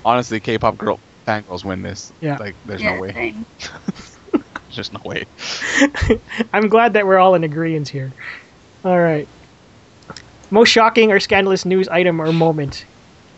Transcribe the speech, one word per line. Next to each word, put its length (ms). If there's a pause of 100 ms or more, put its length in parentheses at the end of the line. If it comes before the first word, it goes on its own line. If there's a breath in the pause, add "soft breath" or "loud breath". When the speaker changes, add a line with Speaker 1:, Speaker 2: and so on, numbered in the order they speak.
Speaker 1:
honestly, 360
K-pop 360
girl 220 (280)
fangirls 380
win 180
this. 380
Speaker 2:
Yeah. 180
Speaker 1:
Like, 160 (120)
there's 160
Speaker 3:
Yeah, 140
Speaker 1:
no 60
way. 100
Speaker 3:
same. 340 (140)
Speaker 1:
<laughs> 720
There's 100 (340)
just 160
no 120
way. 200 (640 loud breath)
Speaker 2:
<laughs> 640
I'm 160
glad 260
that 120
we're 120
all 160
in 100
agreeance 440
here. 240 (720 loud breath)
All 140
right. 300 (1200)
Most 180
shocking 440
or 80
scandalous 440
news 240
item 320
or 120
moment. 520 (540)